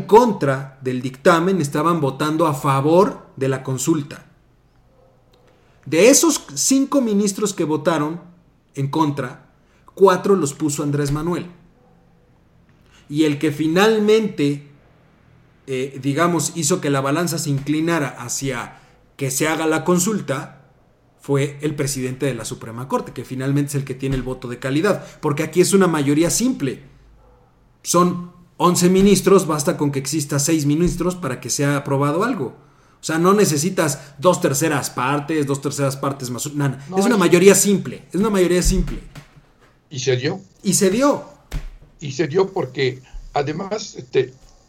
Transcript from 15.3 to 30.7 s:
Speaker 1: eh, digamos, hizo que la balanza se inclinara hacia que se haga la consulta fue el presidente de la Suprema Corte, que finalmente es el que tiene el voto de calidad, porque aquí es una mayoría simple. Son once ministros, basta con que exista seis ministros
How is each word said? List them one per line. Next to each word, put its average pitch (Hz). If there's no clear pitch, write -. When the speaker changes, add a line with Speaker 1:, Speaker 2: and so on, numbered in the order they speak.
Speaker 1:
eh, 135
digamos, 160
hizo 170
que 147
la 139
balanza 156
se 147
inclinara 151
hacia 123
que 135
se 151
haga 156
la 156
consulta 170
fue 139
el 160
presidente 131
de 127
la 110
Suprema 113
Corte, 233
que 120
finalmente 139
es -
el 135
que 127
tiene 139
el 131
voto 127
de 120
calidad, 156
porque 151
aquí 156
es 170
una 196
mayoría 156
simple. 156
Son -
once 175
ministros, 190
basta 151
con 143
que 139
exista 147
seis 151
ministros 165